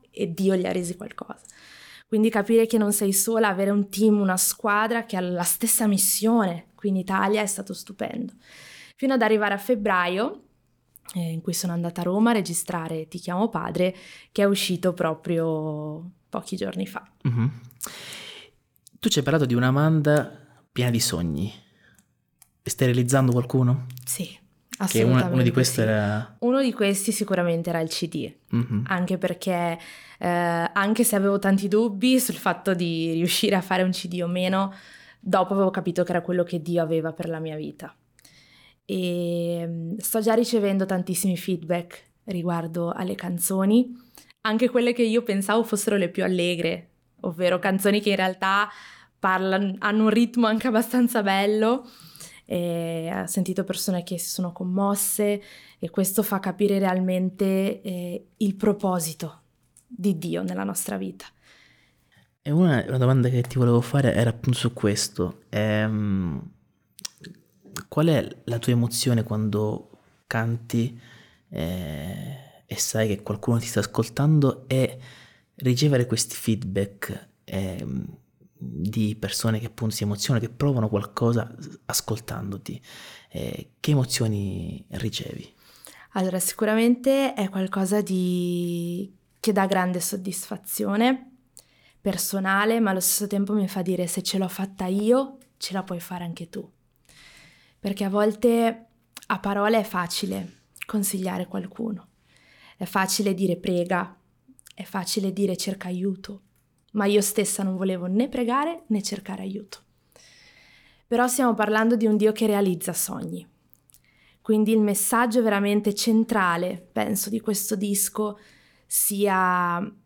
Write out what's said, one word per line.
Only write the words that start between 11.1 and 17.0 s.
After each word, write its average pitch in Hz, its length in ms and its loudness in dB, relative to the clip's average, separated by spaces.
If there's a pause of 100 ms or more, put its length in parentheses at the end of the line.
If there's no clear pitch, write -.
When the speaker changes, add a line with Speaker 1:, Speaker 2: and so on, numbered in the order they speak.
Speaker 1:
eh, 170 180 -2
in 160 80 -6
cui 180 120 -4
sono 175 200 -4
andata 170 300 -4
a - 20 -2
Roma 208 260 4
a 233 40 4
registrare 165 720 -4
Ti 180 100 -12
chiamo 180 300 -2
padre, 180 460 -2 (360)
che - 120 0
è - 20 6
uscito 185 480 2
proprio 160 1200 -2 (160)
pochi - 280 -6
giorni 185 300 -4
fa. - 180 -12 (180)